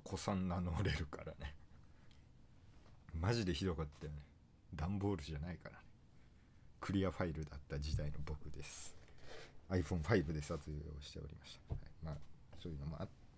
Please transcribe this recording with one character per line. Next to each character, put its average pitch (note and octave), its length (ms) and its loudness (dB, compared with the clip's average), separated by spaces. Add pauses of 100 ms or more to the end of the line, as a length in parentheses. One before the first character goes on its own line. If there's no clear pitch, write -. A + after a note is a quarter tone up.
子 - 120 0
さ G2+ 180 4
ん F#2 140 4
名 F2 120 4
乗 F2 120 4 (120)
れ D#2 80 6
る D2 140 2
か - 180 -6
ら - 160 -4
ね。 D2 160 -4 (1600)
マ E2+ 220 6
ジ A#2 100 6
で F2+ 100 6
ひ E2+ 100 2
ど F2+ 100 4
か E2 80 0
っ D2+ 40 0 (120)
た D#2+ 80 -6
よ D2+ 60 -4
ね。 D2 60 -6 (540)
段 F#2 280 2
ボ G2+ 140 4
ー - 20 4
ル D2 80 -4
じ D#2 100 -2
ゃ C#2+ 60 0
な F2 120 -2
い E2 40 -4
か - 140 -10
ら - 80 -14
ね。 - 0 - (1000)
ク - 140 0
リ G2 120 8
ア F#2 60 6
フ - 100 0
ァ F#2 80 4
イ D#2+ 40 2
ル D#2 120 -2
だ D2 120 -6
っ C#2+ 120 -6
た C#2+ 120 0
時 D2 160 2
代 D2 160 2
の D2+ 120 2
僕 D2+ 260 -2
で C#2 120 -4
す。 - 320 -8 (720)
iPhone F2+ 340 4
フ G#2+ 120 6
ァ G#2 40 10
イ F2 40 8
ブ D2+ 100 2
で D2+ 100 2
撮 D#2+ 220 -2
影 D2+ 120 -4 (200)
を C#2+ 40 -6
し - 100 -10
て D#2+ 80 -10
お D2+ 80 -6
り - 80 -10
ま - 100 -14
し - 220 -14
た。 - 80 -2
は - 60 0
い。 - 20 -6 (220)
ま D#2 80 -4
あ、 D2 40 -4 (460)
そ F2+ 60 -4
う E2 40 -2
い D2+ 40 -2
う - 20 -4
の C#2 80 -4
も D#2 160 -2
あ - 20 0
っ G2 40 -2 (300)